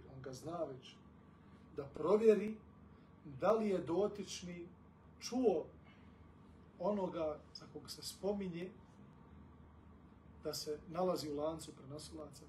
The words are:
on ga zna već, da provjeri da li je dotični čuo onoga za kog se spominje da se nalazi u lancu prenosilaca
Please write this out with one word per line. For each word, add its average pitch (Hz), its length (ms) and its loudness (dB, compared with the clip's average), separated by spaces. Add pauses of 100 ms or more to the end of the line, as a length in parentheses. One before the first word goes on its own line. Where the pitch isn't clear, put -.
(160)
on - 60 -12
ga 135 120 -8
zna 160 300 -4
već, 131 320 -10 (800)
da 139 80 -4
provjeri 208 720 6 (680)
da 151 260 4
li 220 180 6
je 185 80 4
dotični 175 880 -2 (520)
čuo 226 460 4 (1120)
onoga 170 600 2 (140)
za - 200 -14
kog 147 180 -10
se - 120 -12
spominje 185 680 -2 (1700)
da 151 100 -2
se 151 340 -4
nalazi 165 440 2
u 143 40 -2
lancu 156 360 -2
prenosilaca 147 760 -12